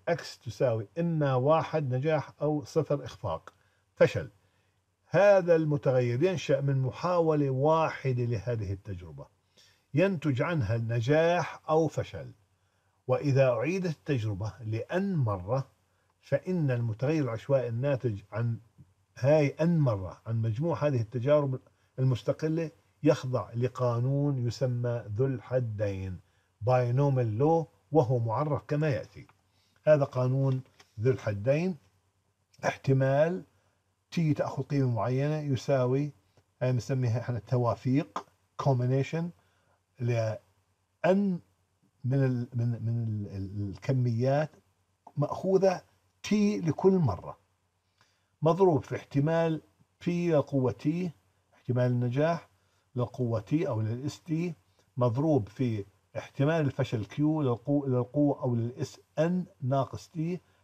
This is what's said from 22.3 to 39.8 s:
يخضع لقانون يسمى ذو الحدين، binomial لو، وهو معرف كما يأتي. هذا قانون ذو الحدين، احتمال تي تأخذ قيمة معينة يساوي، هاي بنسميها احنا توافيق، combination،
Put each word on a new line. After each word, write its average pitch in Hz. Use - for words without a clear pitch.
يخضع 127
لقانون 127
يسمى 120
ذو 127
الحدين، 107
binomial 123
لو، 160
وهو 131
معرف 117
كما 147
يأتي. -
هذا 151
قانون 131
ذو 123
الحدين، 131
احتمال 139
تي 156
تأخذ 135
قيمة 135
معينة 131
يساوي، 139
هاي 123
بنسميها 123
احنا 120
توافيق، 127
combination، 135